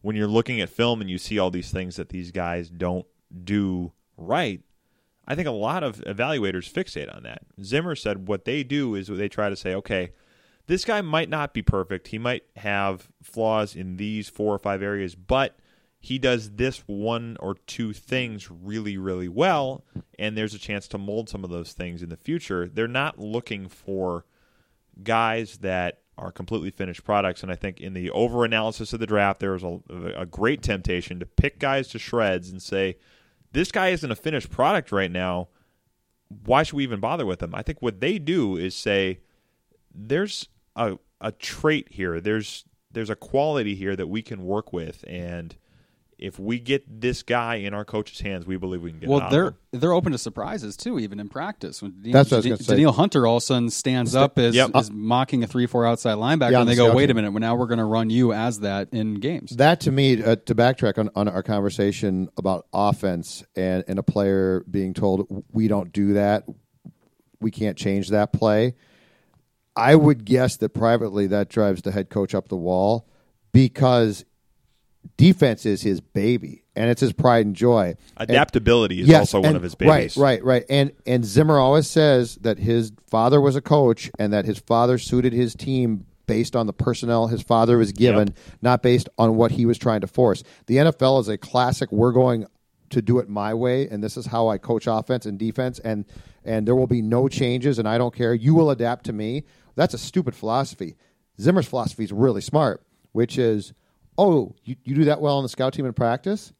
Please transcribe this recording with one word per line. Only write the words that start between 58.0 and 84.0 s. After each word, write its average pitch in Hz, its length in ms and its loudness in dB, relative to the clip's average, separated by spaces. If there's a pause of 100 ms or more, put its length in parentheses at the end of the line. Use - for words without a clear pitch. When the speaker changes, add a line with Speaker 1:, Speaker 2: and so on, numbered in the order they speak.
Speaker 2:
you 117 240 2
as 110 280 -2
that 98 300 -4
in 110 240 -4
games." 113 420 -6
Speaker 3:
That, 156 240 4
to - 100 0
me, 135 320 4
uh, 113 140 4
to - 180 -2
backtrack 117 420 2
on, 107 180 0
on 104 120 0
our 92 160 -2
conversation 101 960 -2
about 92 360 -4
offense 98 680 -2 (120)
and, 92 320 -2
and 95 120 -4
a - 40 -6
player 95 640 0
being 95 260 -4
told, 98 320 0 (240)
"We 110 160 0
don't 98 260 -2
do 101 200 0
that, 101 320 0 (960)
we 107 120 -2
can't 104 260 -4
change 98 320 -2
that 104 240 2
play," 113 400 2 (1040)
I 123 200 8
would 143 300 6
guess 127 320 2
that 107 120 -2
privately 110 580 0
that 101 220 0
drives 98 340 0
the 98 80 -4
head 98 180 -4
coach 101 240 -2
up 95 140 -4
the 98 80 -8
wall 92 520 0 (440)
because 123 760 4 (920)
defense 151 480 6
is 101 160 2
his 98 200 0
baby, 101 640 -2 (120)
and 113 140 2
it's 120 120 2
his 127 120 2
pride 117 320 4
and 101 100 -4
joy. 107 400 2 (220)
And 113 120 -6
Speaker 1:
Adaptability 117 720 2
is 127 60 6
Speaker 3:
yes, 156 120 10 (140)
Speaker 1:
also 101 80 4
one 151 80 6
Speaker 3:
and 151 80 2
Speaker 1:
of 87 60 -4
his 90 160 -8
Speaker 3:
right, - 80 6 (120)
Speaker 1:
babies. 117 180 -4
Speaker 3:
right, 131 260 4
right. 123 260 2
And, 139 220 4 (140)
and 123 200 2
Zimmer 147 340 6
always 143 300 6
says 139 520 4
that 110 160 0
his 110 340 2 (180)
father 120 300 6
was 139 160 4
a 139 60 -2
coach 139 560 4